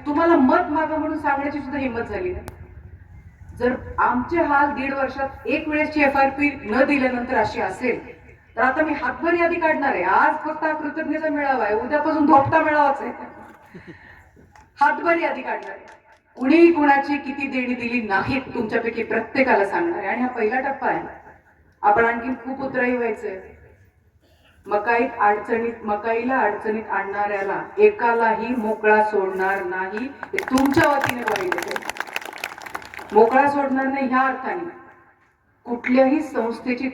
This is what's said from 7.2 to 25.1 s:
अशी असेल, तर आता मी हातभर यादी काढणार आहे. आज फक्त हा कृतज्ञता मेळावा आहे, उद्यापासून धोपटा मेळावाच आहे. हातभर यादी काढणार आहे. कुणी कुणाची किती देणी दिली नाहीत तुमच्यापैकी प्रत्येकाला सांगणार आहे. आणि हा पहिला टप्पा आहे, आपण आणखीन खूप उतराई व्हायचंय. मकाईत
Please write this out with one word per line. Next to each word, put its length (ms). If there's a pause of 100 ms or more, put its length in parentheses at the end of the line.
अशी 260
असेल, 400 (560)
तर 40
आता 220
मी 100
हातभर 420
यादी 200
काढणार 380
आहे. 100
आज 420
फक्त 200
हा 80
कृतज्ञता 560
मेळावा 360
आहे, 100
उद्यापासून 520
धोपटा 340
मेळावाच 400
आहे. 120 (1700)
हातभर 360
यादी 260
काढणार 280
आहे. 300 (360)
कुणी 360
कुणाची 440
किती 300
देणी 280
दिली 340
नाहीत 460
तुमच्यापैकी 480
प्रत्येकाला 640
सांगणार 340
आहे. 100
आणि 140
हा 60
पहिला 320
टप्पा 280
आहे, 140 (800)
आपण 220
आणखीन 300
खूप 280
उतराई 340
व्हायचंय. 440 (1300)
मकाईत 440 (100)